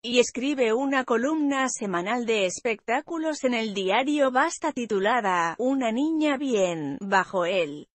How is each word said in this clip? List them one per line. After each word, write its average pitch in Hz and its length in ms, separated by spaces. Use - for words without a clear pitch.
y 240 180
escribe 254 520
una 269 320
columna 269 640
semanal 214 580
de 214 200
espectáculos 285 960
en 247 120
el 220 200
diario 262 560
Basta 294 420
titulada 202 880
Una 254 320
niña 302 460
bien, 180 640
bajo 190 440
el 165 440